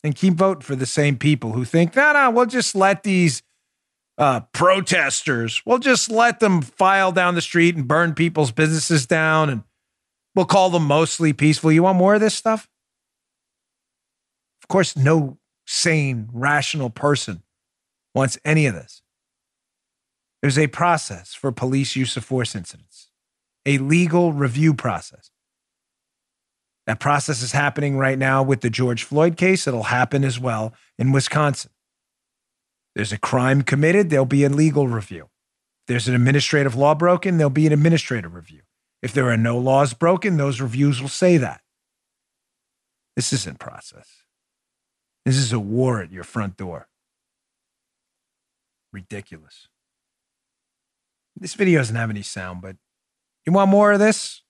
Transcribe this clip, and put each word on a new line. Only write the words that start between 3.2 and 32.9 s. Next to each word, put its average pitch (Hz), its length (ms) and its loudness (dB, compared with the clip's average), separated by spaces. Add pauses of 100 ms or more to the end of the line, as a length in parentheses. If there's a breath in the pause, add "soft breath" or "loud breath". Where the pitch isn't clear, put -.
uh, 131 240 0 (100)
protesters, 156 1120 0
we'll 240 140 2
just 254 320 0
let 226 280 2
them 185 220 2
file 190 500 0
down 180 240 0
the 170 60 -2
street 170 340 2
and 139 120 -6
burn 160 260 0
people's 156 380 -2
businesses 156 560 0
down, 160 420 2
and 113 140 -6 (720)
we'll 185 100 2
call 185 240 4
them 170 160 0
mostly 151 480 0
peaceful." 156 380 2
You 165 120 4
want 185 140 2
more 185 160 4
of 208 80 2
this 214 140 0
stuff? 220 340 -4 (1900)
Of - 60 -20
course, 185 280 0
no 147 440 0 (260)
sane, 135 680 -2
rational 139 580 -2
person 123 540 -2 (680)
wants 135 320 -2
any 151 200 2
of 117 80 -2
this. - 280 -16 (1400)
There's 143 180 0
a 151 80 2
process 151 680 -2
for 135 200 -6
police 131 420 -2
use 131 220 -4
of 117 80 -10
force 127 280 -4
incidents, - 560 -16 (560)
a 139 120 2
legal 165 560 2
review 143 400 2
process. - 580 -8 (1500)
That 110 140 -4
process 143 420 -2
is 123 120 -8
happening 143 440 -2
right 135 220 -2
now 135 240 2
with 135 160 0
the 123 100 -2
George 120 340 -2
Floyd 165 340 0
case. 185 280 0
It'll 120 180 -4
happen 123 420 0
as 123 120 -4
well 113 360 -6 (260 soft breath)
in 131 140 2
Wisconsin. 143 580 -2 (1200)